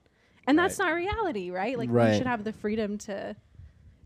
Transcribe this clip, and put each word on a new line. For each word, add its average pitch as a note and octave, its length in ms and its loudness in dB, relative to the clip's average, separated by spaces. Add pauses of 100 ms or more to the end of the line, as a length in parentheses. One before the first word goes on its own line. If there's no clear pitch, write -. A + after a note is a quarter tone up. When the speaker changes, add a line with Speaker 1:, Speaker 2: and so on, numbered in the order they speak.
(480)
Speaker 1:
And D4 120 6
that's F4+ 180 0
Speaker 2:
Right. F#4+ 100 0
Speaker 1:
not D#4+ 80 2
reality, F4 560 -2
right? G#3 260 -2
Like, B2 120 -4
we A#2+ 60 2
Speaker 3:
Right. A2+ 220 6
Speaker 1:
should B3 100 0
have A#3 160 -2
the G#3+ 80 -4
freedom G#3 480 -4
to, G3+ 360 -10 (720)